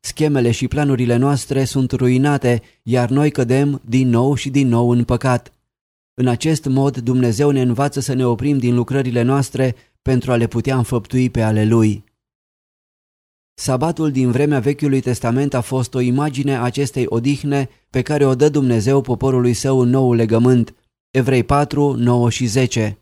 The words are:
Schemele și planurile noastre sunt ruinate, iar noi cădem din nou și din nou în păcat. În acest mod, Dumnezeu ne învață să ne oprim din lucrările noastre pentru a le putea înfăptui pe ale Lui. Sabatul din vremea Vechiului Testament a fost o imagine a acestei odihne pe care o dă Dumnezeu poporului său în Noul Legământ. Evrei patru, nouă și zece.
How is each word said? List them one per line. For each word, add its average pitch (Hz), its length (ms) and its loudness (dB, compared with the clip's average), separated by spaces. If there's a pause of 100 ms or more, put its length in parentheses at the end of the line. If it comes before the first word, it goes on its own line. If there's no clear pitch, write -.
Schemele 139 500 0
și 120 180 -2
planurile 127 480 0
noastre 135 480 0
sunt 131 260 -2
ruinate, 127 720 0 (200)
iar 120 280 0
noi 143 200 2
cădem 135 540 0
din 127 240 0
nou 123 260 2
și 135 160 -6
din 135 180 2
nou 120 220 2
în 120 140 2
păcat. 123 480 -2 (640)
În 127 120 -2
acest 123 380 -2
mod, 135 320 0
Dumnezeu 123 540 0
ne 139 100 0
învață 131 400 -2
să 131 120 -4
ne 127 140 0
oprim 131 320 -2
din 120 160 0
lucrările 120 480 -2
noastre 131 520 0 (280)
pentru 127 300 -2
a 120 40 0
le 117 100 0
putea 123 300 -4
înfăptui 123 540 -2
pe 120 120 -2
ale 110 220 0
Lui. 107 400 2 (1500)
Sabatul 156 560 -2
din 127 200 0
vremea 143 300 0
Vechiului 139 400 -2
Testament 127 540 -2
a 127 60 0
fost 127 340 -6
o 131 60 -2
imagine 139 540 -2
a 117 80 -4
acestei 127 460 -4
odihne 139 600 -2 (220)
pe 131 120 -2
care 147 240 0
o 131 80 2
dă 139 140 2
Dumnezeu 135 520 2
poporului 127 520 0
său 135 260 0
în 123 100 4
Noul 127 280 2
Legământ. 117 580 2 (360)
Evrei 131 340 0
patru, 143 500 0
nouă 120 360 2
și 127 160 -4
zece. 110 560 -2